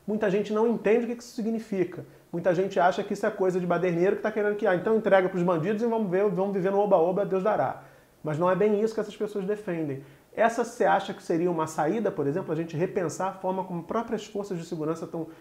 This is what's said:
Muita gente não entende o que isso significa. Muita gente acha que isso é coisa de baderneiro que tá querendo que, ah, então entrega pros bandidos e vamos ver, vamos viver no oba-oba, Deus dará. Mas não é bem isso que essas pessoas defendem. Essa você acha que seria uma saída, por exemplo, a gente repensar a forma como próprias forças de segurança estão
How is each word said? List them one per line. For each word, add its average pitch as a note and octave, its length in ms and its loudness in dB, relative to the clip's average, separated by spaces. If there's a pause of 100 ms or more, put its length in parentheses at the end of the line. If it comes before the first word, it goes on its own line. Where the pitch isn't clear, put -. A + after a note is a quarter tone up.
Muita G#3+ 240 0
gente G3+ 220 0
não A3 160 2
entende A3+ 380 2
o - 20 -6
que A#3+ 160 -6
isso - 120 -20
significa. G#3+ 680 -4 (260)
Muita F3 220 2
gente F#3+ 260 0
acha F#3 240 4
que G3+ 100 -4
isso G3 120 -4
é G#3 60 0
coisa F#3 280 0
de F3+ 60 -4
baderneiro F3 520 2
que - 40 -10
tá G#3+ 100 -2
querendo G#3 240 0
que, G#3+ 120 -2
ah, F#3 80 4
então G#3+ 200 2
entrega F#3+ 340 4
pros F3+ 120 -2
bandidos F3+ 400 0
e A#3+ 40 0
vamos A3 260 0
ver, G3 180 2
vamos F#3+ 240 -2
viver G3 180 0
no G3 80 2
oba-oba, F#3+ 460 4
Deus F#3 180 -2
dará. E3+ 400 0 (380)
Mas D3+ 160 -4
não F3+ 140 2
é F#3 40 4
bem G#3 260 4
isso A3 120 0
que - 60 -6
essas G#3 160 -4
pessoas G3+ 300 -6
defendem. E3 580 -4 (320)
Essa A#3 300 2
você A3+ 180 -2
acha F#3+ 300 2
que - 100 -18
seria F3 260 0
uma D#3+ 160 0
saída, F3 460 0
por C#3+ 160 -2
exemplo, C#3+ 240 -2
a D#3 40 -2
gente E3 200 -4
repensar F#3 540 -2
a F#3+ 40 -6
forma F#3 300 -4
como F3 200 -8
próprias A3+ 420 -4
forças G3+ 320 -6
de E3 80 -8
segurança E3 400 -6
estão D#3+ 220 -8 (140)